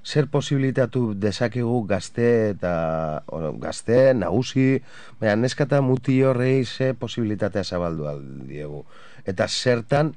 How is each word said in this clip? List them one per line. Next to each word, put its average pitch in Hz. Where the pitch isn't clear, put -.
zer -
posibilitatu 131
dezakegu 117
gazte 101
eta, 87
bueno, 78
gazte, 123
nagusi, 127
baina 107
neska 120
eta 143
mutil 131
horrei 127
ze 131
posibilitatea 107
zabaldu 85
ahal 71
diegu. 73
Eta 101
zertan 131